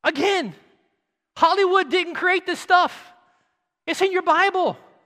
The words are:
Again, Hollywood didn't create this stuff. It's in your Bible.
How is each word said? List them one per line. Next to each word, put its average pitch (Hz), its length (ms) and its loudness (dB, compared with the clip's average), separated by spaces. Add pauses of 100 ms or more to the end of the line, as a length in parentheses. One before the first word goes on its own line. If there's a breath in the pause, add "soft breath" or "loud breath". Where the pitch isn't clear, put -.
Again, 311 520 -2 (800)
Hollywood 370 540 2
didn't 349 240 -2
create 359 320 -2
this 349 140 -6
stuff. - 520 0 (720)
It's 330 160 -2
in 392 100 0
your 359 100 0
Bible. 349 560 0 (280)